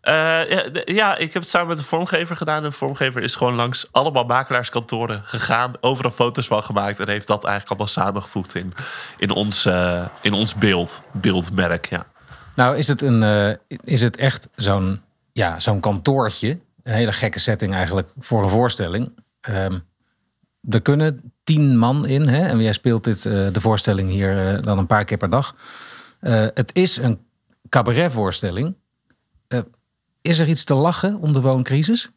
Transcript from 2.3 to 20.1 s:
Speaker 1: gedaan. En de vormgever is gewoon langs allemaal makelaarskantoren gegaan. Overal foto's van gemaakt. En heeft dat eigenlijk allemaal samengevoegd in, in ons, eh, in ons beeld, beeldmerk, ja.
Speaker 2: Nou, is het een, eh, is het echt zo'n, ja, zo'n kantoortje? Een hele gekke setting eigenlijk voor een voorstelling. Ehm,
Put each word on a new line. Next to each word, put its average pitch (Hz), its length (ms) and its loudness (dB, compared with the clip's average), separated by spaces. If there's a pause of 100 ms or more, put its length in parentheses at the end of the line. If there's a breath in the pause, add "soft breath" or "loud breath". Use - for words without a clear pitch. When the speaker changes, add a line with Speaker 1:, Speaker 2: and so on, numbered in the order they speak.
Speaker 1:
gedaan. 156 280 -2
En 147 60 -4
de 139 60 -12
vormgever 135 460 -2
is 117 120 -2
gewoon 123 200 0
langs 120 380 -2
allemaal 135 320 2
makelaarskantoren 120 1000 -2
gegaan. 120 560 -2
Overal 131 300 0
foto's 120 360 0
van 107 160 0
gemaakt. 101 380 -2
En 101 80 -4
heeft 104 180 -4
dat 104 180 0
eigenlijk 101 260 -2
allemaal 101 340 -2
samengevoegd 98 500 -6
in, 90 200 -6 (420 loud breath)
in 98 140 -2
ons, 104 360 0
eh, 90 380 0 (160)
in 104 120 0
ons 107 220 -2
beeld, 95 480 0 (100)
beeldmerk, 92 760 0
ja. 85 200 -8 (480 loud breath)
Speaker 2:
Nou, 127 220 4
is 147 120 0
het 139 140 0
een, 117 200 4
eh, 107 640 0
is 127 160 2
het 117 160 2
echt - 400 -2
zo'n, 98 440 0 (320)
ja, 85 280 -2
zo'n 101 200 0
kantoortje? 110 800 0 (240)
Een 113 120 -6
hele 110 180 2
gekke 101 260 -2
setting 98 360 -2
eigenlijk 92 340 -2 (100)
voor 113 240 0
een 95 60 2
voorstelling. 104 640 0 (280)
Ehm, 95 380 -4 (880)